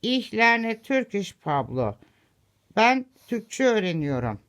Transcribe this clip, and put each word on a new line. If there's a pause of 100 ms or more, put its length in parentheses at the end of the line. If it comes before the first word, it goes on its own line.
Ich
lerne
Türkisch,
Pablo. (800)
Ben (220)
Türkçe
öğreniyorum.